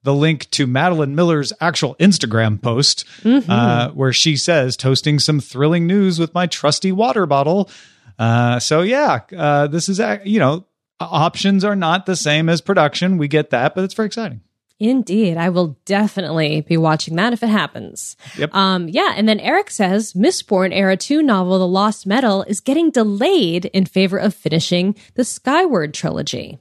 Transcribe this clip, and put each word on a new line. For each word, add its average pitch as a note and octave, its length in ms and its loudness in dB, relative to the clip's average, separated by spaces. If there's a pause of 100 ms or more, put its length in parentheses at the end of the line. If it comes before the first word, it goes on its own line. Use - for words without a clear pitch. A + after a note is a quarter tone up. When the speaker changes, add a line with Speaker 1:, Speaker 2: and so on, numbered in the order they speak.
Speaker 1:
the C#3 100 2
link D3+ 380 0
to C#3 140 0
Madeline C#3+ 500 0
Miller's D#3+ 440 0
actual D#3+ 360 -2
Instagram A2+ 640 2
post, B2 420 0 (180)
Speaker 2:
Mm-hmm. A#3+ 280 2
Speaker 1:
uh, B2 380 2
where C3 240 0
she D3+ 240 2
says, C3+ 400 0
"Toasting C3+ 420 0
some D3+ 220 0
thrilling E3 480 0
news F#3 320 2
with E3 120 -2
my F3 140 0
trusty E3 460 -2
water G#3 340 0
bottle." D3 420 0 (500)
Uh, A#2+ 400 2
so D#3 240 0
yeah, A3+ 380 0 (160)
uh, D3 320 2
this E3 200 -4
is, G3 120 -2
a-, G#3 240 -2
you G#3 160 0
know, D3+ 260 0 (320)
o-, E3 80 -8
options F3 580 0
are G#3 120 0
not F3+ 280 -2
the F#3 120 -2
same D3+ 320 0
as E3+ 120 0
production. F#3 560 0
We D3 120 -2
get D3+ 220 0
that, B2+ 260 0
but F#3 80 -2
it's F#3+ 100 -8
very A3 120 -2
exciting. F#3+ 340 -10 (400)
Speaker 2:
Indeed. G#3+ 560 0
I E3+ 140 0
will E3+ 340 -2
definitely D#3+ 760 -2
be E3+ 140 0
watching D#3+ 380 0
that A3 180 0
if A#3 120 -4
it A3+ 40 0
happens. D3 680 -4 (200)
Speaker 1:
Yep. D3 160 -4
Speaker 2:
Um, F#3+ 360 0
yeah. E4+ 280 0
And G#3+ 120 2
then G#3+ 100 2
Eric E4+ 320 -2
says, G#3 440 0
Mistborn F#3+ 600 0
Era F#3+ 220 2
two D4 260 0
novel, F#3+ 380 2
The F#3 80 2
Lost F#3+ 400 0
Metal, G3+ 400 0
is G#3 120 -4
getting D#4 300 0
delayed G#3+ 760 0
in F#3+ 200 0
favor F#3+ 320 0
of G3 160 0
finishing F3 640 -2 (180)
the B3+ 100 -2
Skyward B3+ 680 -2
trilogy. - 680 -6